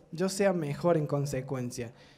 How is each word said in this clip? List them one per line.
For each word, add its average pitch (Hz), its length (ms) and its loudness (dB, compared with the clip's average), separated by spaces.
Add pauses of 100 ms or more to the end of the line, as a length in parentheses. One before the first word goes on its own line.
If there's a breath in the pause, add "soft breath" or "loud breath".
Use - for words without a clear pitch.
(120)
yo 175 160 0
sea 196 240 4
mejor 170 440 2
en 151 100 2
consecuencia. 131 840 -4 (260 soft breath)